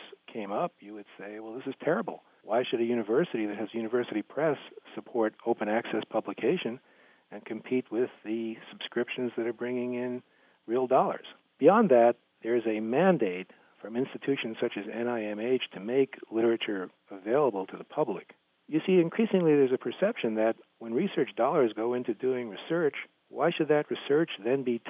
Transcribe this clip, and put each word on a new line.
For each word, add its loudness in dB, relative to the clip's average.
came -8
up, -4
you -16
would -16
say, -14
"Well, -14
this -12
is -10
terrible. -4
Why 0
should -2
a 2
university 0
that -6
has -6
university -4
press -2
support -2
open -2
access -2
publication -2
and -14
compete -4
with 0
the -6
subscriptions -4
that -2
are -2
bringing -4
in -4
real 0
dollars?" 2
Beyond 8
that, 8
there 0
is 0
a 0
mandate 2
from -10
institutions -2
such 0
as -8
N -4
I -2
M -4
H 0
to -10
make 2
literature 0
available 0
to -14
the -14
public. -4
You 0
see, 6
increasingly 2
there's 6
a 0
perception -2
that 2
when -8
research 0
dollars 2
go -2
into -2
doing -2
research, -2
why 0
should -2
that 2
research 0
then 0
be 0